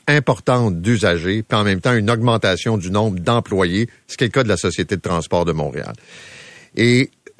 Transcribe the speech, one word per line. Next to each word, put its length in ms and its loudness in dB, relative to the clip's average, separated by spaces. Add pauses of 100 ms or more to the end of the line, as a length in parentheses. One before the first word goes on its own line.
importante 720 2
d'usagers, 640 0
puis 120 -4
en 60 2
même 180 0
temps 140 0
une 160 0
augmentation 680 0
du 120 -6
nombre 300 0
d'employés, 680 0 (200)
ce 80 -16
qui 80 0
est 40 0
le 40 -6
cas 100 2
de 60 0
la 80 2
Société 400 -2
de 60 -8
transport 420 -2
de 80 -2
Montréal. 400 -6 (840)
Et 360 2 (300)